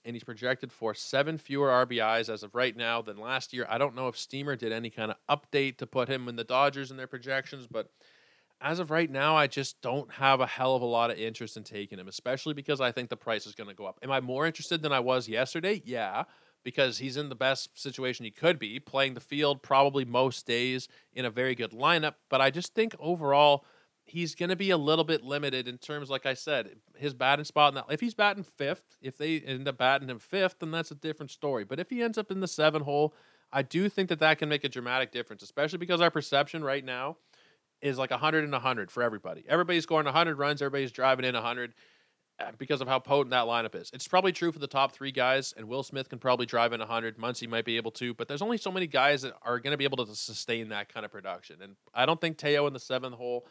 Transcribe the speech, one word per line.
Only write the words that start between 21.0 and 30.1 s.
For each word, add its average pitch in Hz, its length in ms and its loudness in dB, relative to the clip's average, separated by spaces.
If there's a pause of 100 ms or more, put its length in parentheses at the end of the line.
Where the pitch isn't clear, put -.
in 127 140 -6
a 117 60 -4
very 127 240 0
good 113 160 -6
lineup. 151 440 2 (140)
But 131 100 4
I 135 120 6
just 175 240 -6
think 220 240 0
overall, 147 680 6 (420)
he's 160 280 -6
gonna 175 200 -2
be 190 140 -2
a 180 80 6
little 156 260 4
bit 147 200 0
limited 131 440 -4
in 123 120 -10
terms, 147 320 -10
like 135 160 -4
I 131 80 0
said, 123 420 -4 (180)
his 139 200 -6
batting 135 300 2
spot. 147 280 6
Now, 135 160 -6
if 151 120 0
he's 240 120 -2
batting 202 300 2
fifth, - 580 -6
if 131 160 -10
they 156 220 -2
end 135 280 -6
up 131 120 -4
batting 135 300 2
him 120 100 -8